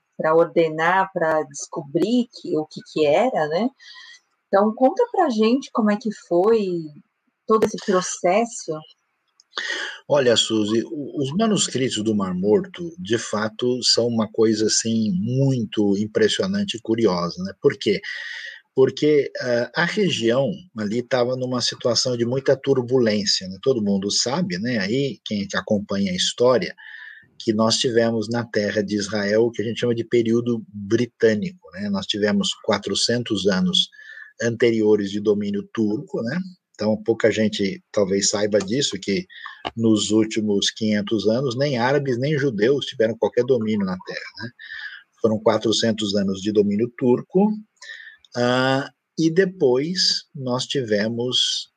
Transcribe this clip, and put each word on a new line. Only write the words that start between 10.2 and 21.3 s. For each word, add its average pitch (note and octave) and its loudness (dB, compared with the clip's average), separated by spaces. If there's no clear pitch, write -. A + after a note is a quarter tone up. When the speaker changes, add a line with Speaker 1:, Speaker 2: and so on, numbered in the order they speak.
Speaker 2:
Suzy, A2 0
o, C#3+ -8
os C3 -4
manuscritos D#3+ 0
do G#2+ 0
Mar F#2+ -2
Morto, F2+ 0
de G2+ -2
fato, A2 -4
são A#2 2
uma A2+ 0
coisa, A2 2
assim, A2 0
muito A2 0
impressionante G#2 0
e - -20
curiosa, F2+ 0
né? F#2+ -8
Por C#3 2
quê? G2+ 0
Porque, C#3 4
ah, B2 -2
a D#3+ 0
região C3 0
ali A2 -4
tava B2 0